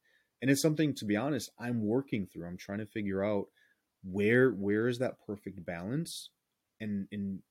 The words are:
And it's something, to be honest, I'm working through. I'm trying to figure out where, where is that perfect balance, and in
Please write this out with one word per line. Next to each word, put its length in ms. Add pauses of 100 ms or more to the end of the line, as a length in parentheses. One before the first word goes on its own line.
(400)
And 100
it's 120
something, 320
to 100
be 120
honest, 420
I'm 240
working 440
through. 200
I'm 100
trying 220
to 80
figure 380
out 220 (580)
where, 460
where 360
is 120
that 280
perfect 380
balance, 640 (520)
and 300
in 300 (100)